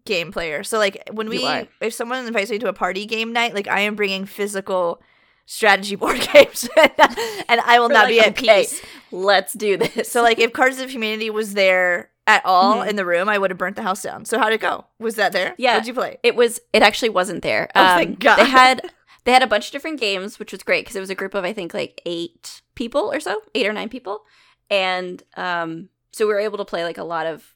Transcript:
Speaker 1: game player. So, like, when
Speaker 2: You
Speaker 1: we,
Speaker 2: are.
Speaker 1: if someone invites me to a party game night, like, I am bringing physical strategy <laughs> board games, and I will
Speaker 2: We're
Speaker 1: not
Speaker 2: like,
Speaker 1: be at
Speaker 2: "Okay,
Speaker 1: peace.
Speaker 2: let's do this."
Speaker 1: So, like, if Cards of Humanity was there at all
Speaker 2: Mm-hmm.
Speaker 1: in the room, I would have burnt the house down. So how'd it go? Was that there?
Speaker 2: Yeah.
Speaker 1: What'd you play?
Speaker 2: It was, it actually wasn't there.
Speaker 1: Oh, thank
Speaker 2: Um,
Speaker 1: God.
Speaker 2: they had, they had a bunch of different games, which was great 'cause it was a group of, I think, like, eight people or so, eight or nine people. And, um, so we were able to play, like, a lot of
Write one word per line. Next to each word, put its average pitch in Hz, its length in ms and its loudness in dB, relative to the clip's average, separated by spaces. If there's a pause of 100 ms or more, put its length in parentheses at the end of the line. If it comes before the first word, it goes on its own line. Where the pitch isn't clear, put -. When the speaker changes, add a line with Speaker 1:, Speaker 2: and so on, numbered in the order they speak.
Speaker 1:
game 170 280 -4
player. 165 300 -6
So, - 140 -4
like, 196 340 0
when 214 160 -8
Speaker 2:
You 220 120 -8
Speaker 1:
we, 254 60 -4
Speaker 2:
are. - 220 -4 (120)
Speaker 1:
if 226 140 -4
someone 247 320 -8
invites 233 260 -4
me 247 80 -4
to 240 80 -4
a 180 60 -4
party 190 320 -4
game 226 280 -6
night, 233 200 -2
like, 196 140 -6
I 196 140 -2
am 214 140 -2
bringing 196 300 -4
physical 196 760 -4 (440)
strategy 202 500 2
<laughs> - 60 -8
board - 180 -2 (140)
games, - 340 6 (100)
and 320 840 2
I 240 180 6
will 233 80 2
Speaker 2:
We're 247 60 2
Speaker 1:
not 220 120 8
Speaker 2:
like, 254 40 0
Speaker 1:
be 233 100 4
at 214 100 6
Speaker 2:
"Okay, 214 340 4
Speaker 1:
peace. - 180 -6 (300)
Speaker 2:
let's 190 420 0
do 202 240 0
this." - 340 -4
Speaker 1:
So, 240 100 0
like, 233 180 4
if 233 140 0
Cards 262 260 0
of 262 100 -8
Humanity 220 400 -6
was 214 240 -6
there 185 560 2 (160)
at 214 200 4
all 190 340 4
Speaker 2:
Mm-hmm. 196 100 -4
Speaker 1:
in 208 60 -2
the 196 100 -2
room, 175 240 0
I 208 80 0
would 190 140 0
have 180 60 -8
burnt 190 180 -4
the 220 80 -10
house 196 180 -4
down. - 240 -12
So 226 140 -2
how'd 220 140 2
it 220 60 -2
go? 180 260 -4 (140)
Was 226 160 -6
that 190 160 2
there? 190 260 -2
Speaker 2:
Yeah. 240 180 2
Speaker 1:
What'd 226 120 -2
you 254 60 -8
play? 233 300 -6
Speaker 2:
It 240 120 2
was, 233 240 2 (140)
it - 100 6
actually 220 260 2
wasn't 180 340 -2
there. 110 320 -2
Speaker 1:
Oh, - 40 4 (160)
thank 170 140 0
Speaker 2:
Um, - 60 -10
Speaker 1:
God. 190 220 4
Speaker 2:
they 208 120 8
had, 262 420 4 (320)
they 240 80 2
had 254 120 6
a 254 40 -2
bunch 214 200 -2
of - 40 -14
different 285 300 -10
games, 196 380 -6
which 208 120 -14
was 190 120 -16
great 180 220 -2
'cause - 120 -14
it - 20 -4
was 190 100 -10
a 190 60 -6
group 190 200 -10
of, 190 100 -4
I 190 80 -6
think, 175 200 -10
like, - 320 -8
eight - 560 -10 (140)
people 285 380 -4
or 311 80 -6
so, 427 200 -6 (140)
eight 226 120 -4
or 214 60 -2
nine 196 160 -8
people. 392 360 -14 (440)
And, 185 540 -4 (140)
um, 170 500 -8 (240)
so 214 160 -2
we 214 60 0
were 202 80 -2
able 208 160 -6
to 202 80 -6
play, 175 180 -6
like, 170 140 -6
a 170 80 -10
lot 165 220 -6
of 156 280 -12